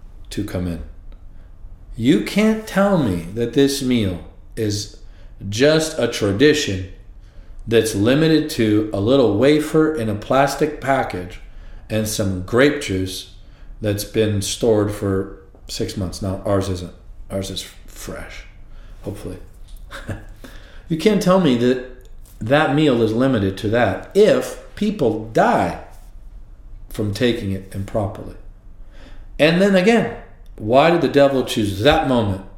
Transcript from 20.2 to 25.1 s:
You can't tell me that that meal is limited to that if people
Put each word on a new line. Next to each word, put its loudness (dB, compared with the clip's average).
You -2
can't 2
tell 4
me 4
that -2
that 2
meal 4
is 2
limited 2
to -4
that 0
if 2
people -2